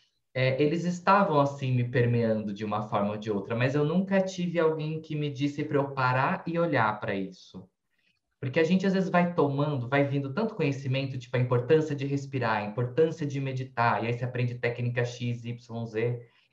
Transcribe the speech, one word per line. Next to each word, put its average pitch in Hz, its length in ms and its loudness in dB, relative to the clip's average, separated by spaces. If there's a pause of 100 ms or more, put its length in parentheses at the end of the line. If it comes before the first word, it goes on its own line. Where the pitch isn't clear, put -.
(340)
é, 127 280 2
eles 160 240 2
estavam 180 540 2
assim 139 320 0
me 120 160 2
permeando 113 640 2
de 107 120 -8
uma 104 220 -2
forma 104 240 0
ou 107 60 -6
de 107 140 -4
outra, 101 240 -2
mas 131 200 0
eu 147 100 2
nunca 190 360 2
tive 175 380 -2
alguém 156 420 0
que 156 140 -8
me 147 140 -2
disse 143 340 -2
pra 143 140 0
eu 139 140 0
parar 135 540 0
e 170 120 -4
olhar 127 420 2
pra 101 160 -2
isso. 95 540 -10 (680)
Porque 127 200 -2
a 160 40 6
gente, 185 240 4
às 185 60 2
vezes, 190 160 0
vai 175 240 4
tomando, 139 560 0
vai 143 160 4
vindo 135 280 -2
tanto 226 220 -2
conhecimento, 135 600 -2
tipo, - 180 -6
a 123 40 2
importância 143 560 4
de 135 100 -4
respirar, 131 520 -2
a 104 80 -2
importância 143 600 0
de 139 140 -4
meditar, 127 640 0
e 113 40 -2
aí 120 60 0
você 120 100 -6
aprende 120 320 -2
técnica 120 480 -2
X, 120 400 -4
Y, 117 420 -8
Z. 117 420 -4 (260)